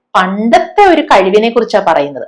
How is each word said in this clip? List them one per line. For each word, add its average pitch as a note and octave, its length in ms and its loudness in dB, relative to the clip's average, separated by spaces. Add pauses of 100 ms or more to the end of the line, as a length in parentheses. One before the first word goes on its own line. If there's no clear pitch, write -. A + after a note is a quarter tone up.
(160)
പണ്ടത്തെ G#3+ 680 0
ഒരു E4 200 4
കഴിവിനെ G#3 480 2
കുറിച്ചാ A3 380 -2
പറയുന്നത്, C#3+ 400 -4